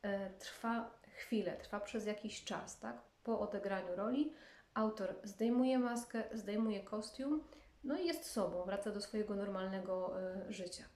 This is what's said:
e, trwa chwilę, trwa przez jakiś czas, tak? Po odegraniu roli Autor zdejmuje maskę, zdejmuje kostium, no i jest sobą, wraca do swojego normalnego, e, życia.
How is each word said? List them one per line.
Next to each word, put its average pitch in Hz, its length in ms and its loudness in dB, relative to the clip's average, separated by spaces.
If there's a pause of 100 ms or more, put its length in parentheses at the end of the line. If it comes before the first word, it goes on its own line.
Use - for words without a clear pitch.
e, 196 280 0
trwa 233 680 -4 (160)
chwilę, 190 420 0
trwa - 220 -4
przez 202 260 -2
jakiś 208 380 -2
czas, - 360 -4
tak? 233 220 -6 (220)
Po 226 160 2
odegraniu 196 560 0
roli 254 380 2 (400)
Autor 214 500 2
zdejmuje 247 560 6
maskę, 240 520 0
zdejmuje 214 480 2
kostium, 262 640 -2 (400)
no 285 160 0
i 370 60 2
jest 330 200 0
sobą, 180 400 0
wraca 202 260 0
do 202 100 -2
swojego 208 340 0
normalnego, 190 880 0
e, 185 280 -2
życia. 190 340 -6 (120)